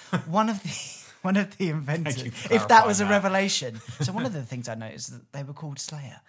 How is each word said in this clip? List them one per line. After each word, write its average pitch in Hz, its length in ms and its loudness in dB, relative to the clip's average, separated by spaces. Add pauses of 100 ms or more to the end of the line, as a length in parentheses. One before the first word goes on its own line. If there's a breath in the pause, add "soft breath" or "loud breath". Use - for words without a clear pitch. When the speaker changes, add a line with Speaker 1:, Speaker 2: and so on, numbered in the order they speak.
(100 loud breath)
Speaker 1:
<laughs> - 160 -2
Speaker 2:
One 214 240 2
of 202 120 -4
the, 156 120 -6
<laughs> - 480 -14
one 190 140 2
of 202 220 0
the 190 100 0
inventors, 151 460 -2
Speaker 1:
Thank 127 120 -6
you 120 40 -6
for - 240 -2
Speaker 2:
if 220 140 4
that 226 180 10
was 208 140 2
a 208 40 2
Speaker 1:
clarifying 202 180 4
that. 190 60 2
Speaker 2:
revelation. 185 520 0 (200)
So 147 120 0
one 214 120 -2
of 247 80 -2
Speaker 1:
<laughs> 160 60 -6
Speaker 2:
the 135 40 -6
things 123 280 -8
I 113 40 -6
noticed 113 360 -10
is 123 80 -14
that - 160 -20
they 143 80 -8
were 139 100 -12
called 143 260 -12
Slayer. 139 500 -10